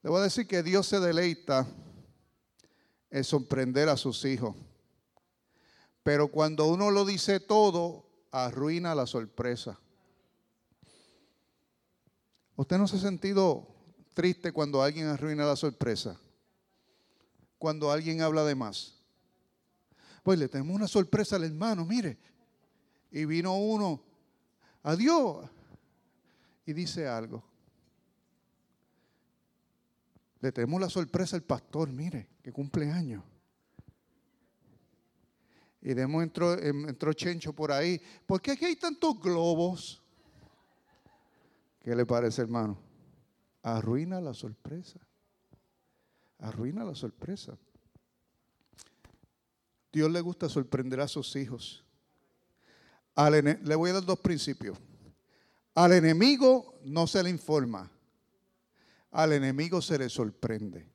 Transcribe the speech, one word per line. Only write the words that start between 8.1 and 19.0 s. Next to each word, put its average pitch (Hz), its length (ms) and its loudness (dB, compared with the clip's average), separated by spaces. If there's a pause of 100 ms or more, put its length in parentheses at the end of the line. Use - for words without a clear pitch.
arruina 147 600 -2
la 131 140 0
sorpresa. 120 720 -6 (2750)
¿Usted 139 220 0
no 202 100 4
se 202 100 -2
ha - 20 0
sentido 190 680 2 (460)
triste 170 380 0
cuando 143 320 0
alguien 151 240 -2
arruina 147 380 -2
la 143 100 2
sorpresa? 123 640 -4 (1400)
Cuando 156 320 -2
alguien 160 320 0
habla 160 220 2
de 147 120 2
más. 110 440 -8 (1200)